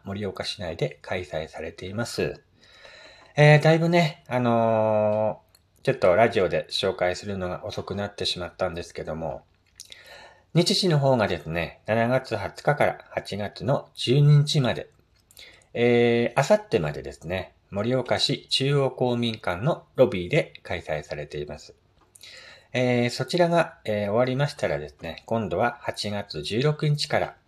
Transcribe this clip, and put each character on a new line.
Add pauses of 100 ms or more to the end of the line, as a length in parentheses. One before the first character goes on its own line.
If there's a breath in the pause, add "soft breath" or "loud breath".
盛
岡
市
内
で
開
催
さ
れ
て
い
ま
す。 (920 loud breath)
え
ー、
だ
い
ぶ
ね、
あ
の (420)
ー、
ち
ょ
っ
と
ラ
ジ
オ
で
紹
介
す
る
の
が
遅
く
な
っ
て
し
ま
っ
た
ん
で
す
け
ど
も、 (1120 loud breath)
日
時
の
方
が
で
す
ね、
七
月
二
十
日
か
ら (120)
八
月
の
十
二
日
ま
で、 (840 loud breath)
え
ー、
明
後
日
ま
で
で
す
ね、 (160)
盛
岡
市
中
央
公
民
館
の (100)
ロ
ビ
ー
で (100)
開
催
さ
れ
て
い
ま
す。 (1000 loud breath)
え
ー、
そ
ち
ら
が、
え
ー、 (100)
終
わ
り
ま
し
た
ら
で
す
ね、
今
度
は
八
月
十
六
日
か
ら (140)